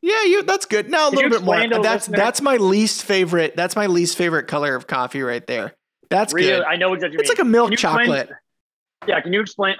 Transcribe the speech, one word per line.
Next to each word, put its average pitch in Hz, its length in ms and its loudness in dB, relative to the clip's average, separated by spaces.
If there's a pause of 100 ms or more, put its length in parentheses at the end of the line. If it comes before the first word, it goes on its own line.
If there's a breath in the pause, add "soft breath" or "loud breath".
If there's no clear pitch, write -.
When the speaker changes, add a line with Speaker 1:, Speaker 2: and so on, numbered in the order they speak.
Speaker 1:
Yeah, 415 220 0
you, 381 180 4
that's 392 240 -2
good. 214 240 -2
Now 311 160 2
a 285 40 2
Speaker 2:
Can 277 60 0
Speaker 1:
little 269 140 2
Speaker 2:
you 226 80 2
Speaker 1:
bit 180 60 -4
more. 185 100 2
Speaker 2:
explain 226 160 0
to 226 60 0
the 214 60 0
Speaker 1:
That's, 214 260 0
Speaker 2:
listener? 208 160 -2
Speaker 1:
that's 240 180 0
my 277 160 2
least 208 460 2
favorite. 175 520 0
That's 180 180 -2
my 208 120 0
least 175 300 0
favorite 165 300 0
color 147 280 -2
of 123 120 -8
coffee 135 360 -4
right 120 240 -4
there. 110 280 -6 (360)
That's 202 220 0
Speaker 2:
Really? 180 160 2 (100)
Speaker 1:
good. 165 60 -2
Speaker 2:
I 160 120 -2
know 185 180 0
exactly 165 220 -6
what 440 60 -2
Speaker 1:
It's - 80 0
Speaker 2:
you 480 40 2
Speaker 1:
like - 60 -2
a - 40 2
Speaker 2:
mean. 233 80 2
Speaker 1:
milk 233 140 6
Speaker 2:
Can 202 60 -2
you - 20 0
explain 208 320 2
Speaker 1:
chocolate. 139 240 -2 (760)
Speaker 2:
Yeah, 175 120 0
can 170 120 -6
you 208 80 0
explain? 196 400 -2